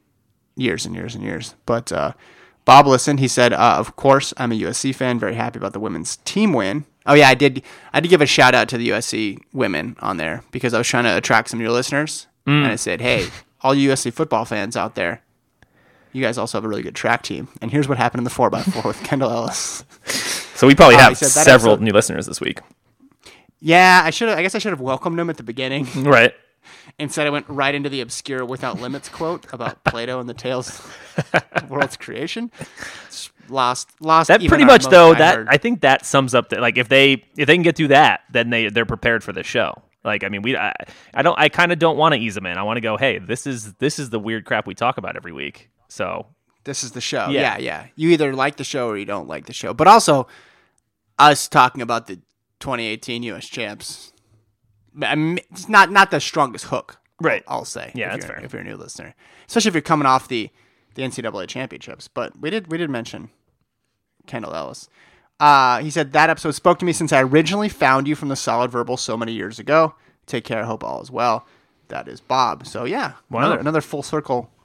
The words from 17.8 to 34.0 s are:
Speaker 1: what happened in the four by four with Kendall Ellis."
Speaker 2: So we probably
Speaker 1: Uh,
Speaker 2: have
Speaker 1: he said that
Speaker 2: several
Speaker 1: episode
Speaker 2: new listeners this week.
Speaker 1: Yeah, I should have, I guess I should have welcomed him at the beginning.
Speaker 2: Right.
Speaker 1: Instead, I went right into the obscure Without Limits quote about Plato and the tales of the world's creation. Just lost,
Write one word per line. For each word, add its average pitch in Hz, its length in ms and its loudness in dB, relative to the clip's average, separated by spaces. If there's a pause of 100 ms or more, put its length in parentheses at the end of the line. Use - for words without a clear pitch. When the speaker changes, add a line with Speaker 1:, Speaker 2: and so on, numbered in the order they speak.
Speaker 1:
what 139 100 -2
happened 120 220 -2
in 120 60 -4
the 123 40 -4
four 120 200 0
by - 140 0
four 127 200 -4
with - 180 -6
Kendall 135 300 -2
Ellis." - 540 -6 (680)
Speaker 2:
So - 140 4
we 139 80 8
probably 160 200 10
Speaker 1:
Uh, 143 40 10
Speaker 2:
have 127 120 12
Speaker 1:
he 127 40 -2
said 139 140 0
that 151 160 4
Speaker 2:
several 117 300 8
Speaker 1:
episode 110 100 -2
Speaker 2:
new 107 80 0
listeners 95 320 2
this - 160 -10
week. - 180 -8 (1000)
Speaker 1:
Yeah, 180 420 8
I 160 60 0
should 226 180 -2
have, 208 100 0
I 160 40 -2
guess 190 140 -2
I 320 40 -4
should 214 140 -4
have 139 80 -8
welcomed 131 360 -4
him 170 120 -4
at 156 80 -6
the 127 60 -16
beginning. 131 440 -6 (160)
Speaker 2:
Right. 123 300 6 (640)
Speaker 1:
Instead, 147 280 -4
I - 20 -2
went 143 180 -6
right 139 280 -2
into 143 140 -4
the 135 120 -8
obscure 127 420 -10
Without 123 380 -8
Limits 131 260 -12
quote 165 460 -8
about 117 300 -10
Plato 120 360 -4
and 123 80 -10
the 120 60 -12
tales 127 360 -8 (460)
of - 160 -6
the - 380 -4
world's 139 260 -4
creation. 175 560 -10 (540)
Just - 260 -18 (180)
lost, 127 400 -4 (120)